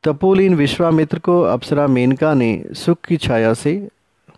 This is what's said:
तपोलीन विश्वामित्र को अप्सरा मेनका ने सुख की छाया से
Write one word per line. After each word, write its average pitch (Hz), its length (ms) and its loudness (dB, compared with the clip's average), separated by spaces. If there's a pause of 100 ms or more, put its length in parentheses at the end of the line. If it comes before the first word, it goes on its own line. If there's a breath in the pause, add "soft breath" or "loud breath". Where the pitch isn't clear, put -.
तपोलीन 190 500 2
विश्वामित्र 160 640 0
को 175 240 0
अप्सरा 139 440 0
मेनका 131 480 2
ने 113 380 0
सुख - 280 -2
की - 160 -4
छाया 113 380 0
से 190 340 -4 (500)